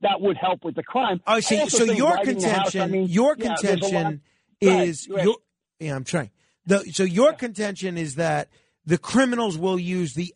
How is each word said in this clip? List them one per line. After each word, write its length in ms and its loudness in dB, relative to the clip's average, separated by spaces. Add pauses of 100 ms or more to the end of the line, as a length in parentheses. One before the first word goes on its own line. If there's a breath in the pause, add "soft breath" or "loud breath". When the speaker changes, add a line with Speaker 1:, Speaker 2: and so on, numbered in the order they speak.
Speaker 1:
that 180 0
would 200 0
help 260 -2
with 120 -8
the 60 -4
crime. 440 -2
Speaker 2:
I 140 2
see. 180 0
Speaker 1:
I 40 2
also 160 0
Speaker 2:
So 80 4
Speaker 1:
think 120 2
Speaker 2:
your 120 4
Speaker 1:
lighting 260 0
the 40 -4
Speaker 2:
contention, 400 0
Speaker 1:
house, 80 0
I 20 -2
mean, 180 0
Speaker 2:
your 280 2
Speaker 1:
yeah, 240 -4
there's 200 2
a 40 -2
lot. 60 0
Speaker 2:
contention 300 -2 (420)
Speaker 1:
Go 60 8
ahead. 200 4
Speaker 2:
is 180 -8
Speaker 1:
Go 100 -10
ahead. 100 2
Speaker 2:
your, 100 4 (420)
yeah, 180 -6
I'm 80 -8
trying. 260 -4 (340)
The, 140 2 (140)
so 100 -2
your 300 4
Speaker 1:
Yeah. 40 -14
Speaker 2:
contention 640 -6
is 160 -6
that 340 -2 (380)
the 100 2
criminals 640 0
will 200 0
use 360 -2
the 220 -6